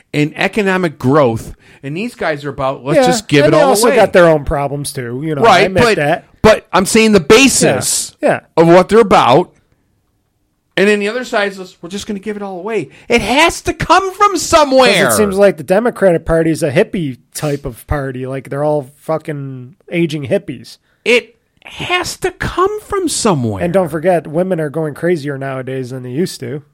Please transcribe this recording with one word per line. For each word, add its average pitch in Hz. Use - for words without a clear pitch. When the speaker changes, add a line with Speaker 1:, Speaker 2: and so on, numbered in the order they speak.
Speaker 1:
and 151
economic 190
growth. 127
And 139
these 233
guys 156
are 143
about, 131
"Let's 151
Speaker 2:
Yeah, 254
Speaker 1:
just 247
give 143
Speaker 2:
and 151
Speaker 1:
it -
Speaker 2:
they 302
Speaker 1:
all -
Speaker 2:
also 214
Speaker 1:
away." 277
Speaker 2:
got 208
their 175
own 156
problems, 143
too. 123
You 156
know, 135
I -
Speaker 1:
Right, 196
Speaker 2:
admit 190
Speaker 1:
but, 214
Speaker 2:
that. 156
Speaker 1:
but 214
I'm 185
saying 220
the 196
basis 165
Speaker 2:
Yeah, 294
yeah. 131
Speaker 1:
of 165
what 180
they're 208
about 175
and 190
then 208
the 202
other 247
side 208
says, 185
"We're 170
just 196
gonna 208
give 208
it 202
all 190
away." 196
It 240
has 277
to 330
come 370
from 403
somewhere. 262
Speaker 2:
'Cause 220
it -
seems 202
like 196
the 156
Democratic 185
Party 165
is 147
a 151
hippie 156
type 143
of 120
party. 135
Like, 131
they're 143
all 147
fucking 139
aging 160
hippies. 147
Speaker 1:
It 233
has -
to 359
come 392
from 381
somewhere. 127
Speaker 2:
And 175
don't 185
forget, 165
women 170
are 151
going 151
crazier 147
nowadays 131
than 131
they 123
used 160
to. 131